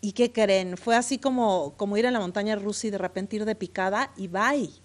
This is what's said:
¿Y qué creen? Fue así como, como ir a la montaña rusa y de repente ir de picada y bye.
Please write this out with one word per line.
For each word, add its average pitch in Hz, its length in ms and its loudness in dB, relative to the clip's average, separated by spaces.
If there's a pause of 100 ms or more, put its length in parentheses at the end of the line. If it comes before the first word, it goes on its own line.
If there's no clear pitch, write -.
¿Y 208 100 -6
qué 240 200 2
creen? 190 460 2
Fue 233 180 2
así 247 220 2
como, 214 600 2
como 202 200 -2
ir 233 80 4
a 247 60 2
la 240 80 0
montaña 202 360 -2
rusa 208 300 -6
y 214 60 -2
de 196 80 -6
repente 190 380 -4
ir 208 80 -4
de 214 100 -2
picada 202 600 -2
y 190 120 -8
bye. 214 420 0 (160)